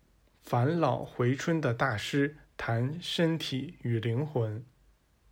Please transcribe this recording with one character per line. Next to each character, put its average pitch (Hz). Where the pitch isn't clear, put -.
返 135
老 135
回 127
春 165
的 127
大 127
师 143
谈 123
身 165
体 135
与 117
灵 117
魂。 113